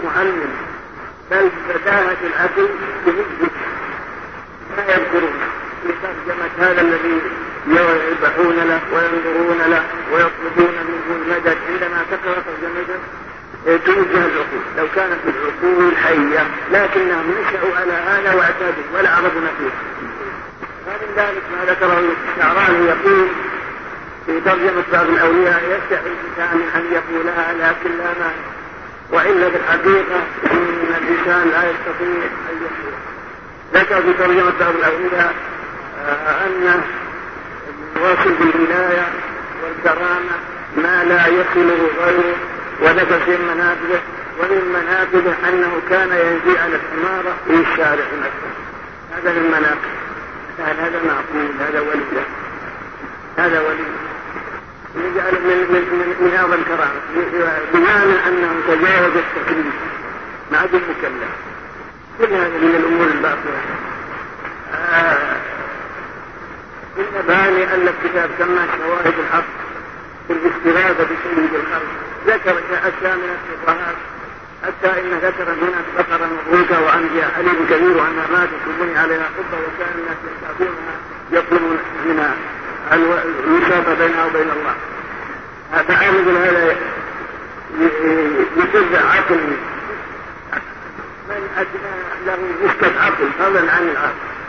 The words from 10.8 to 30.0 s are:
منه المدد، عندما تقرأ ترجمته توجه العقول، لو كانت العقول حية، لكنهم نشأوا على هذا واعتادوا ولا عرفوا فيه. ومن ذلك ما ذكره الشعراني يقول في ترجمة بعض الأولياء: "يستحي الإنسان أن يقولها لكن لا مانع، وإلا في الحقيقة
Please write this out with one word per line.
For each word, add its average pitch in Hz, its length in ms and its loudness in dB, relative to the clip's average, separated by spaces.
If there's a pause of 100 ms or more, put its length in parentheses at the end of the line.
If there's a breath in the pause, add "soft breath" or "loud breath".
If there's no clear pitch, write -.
منه 165 280 -4
المدد، 165 400 0 (120)
عندما 175 420 -2
تقرأ 185 240 -2
ترجمته 175 640 -6 (880)
توجه 180 400 4
العقول، 151 360 -2 (160)
لو 160 80 0 (100)
كانت 180 300 0
العقول 175 720 2
حية، 151 500 4 (260)
لكنهم 185 680 2
نشأوا 190 360 0
على 180 160 0
هذا 190 420 2
واعتادوا 175 500 2 (100)
ولا 185 160 4
عرفوا 170 300 4 (180)
فيه. 135 160 -2 (1120)
ومن 208 300 -8
ذلك 202 260 0 (100)
ما 180 200 0
ذكره 180 300 2 (340)
الشعراني 175 500 4
يقول 185 420 6 (960)
في 165 140 0
ترجمة 180 520 2
بعض 170 160 4
الأولياء: 170 540 4
"يستحي 180 440 -2
الإنسان 170 540 -2 (160)
أن 170 160 -2
يقولها 170 600 0
لكن 170 460 0
لا 175 60 -4
مانع، 170 420 -4 (640)
وإلا 175 400 4
في 175 60 2
الحقيقة 175 640 4 (300)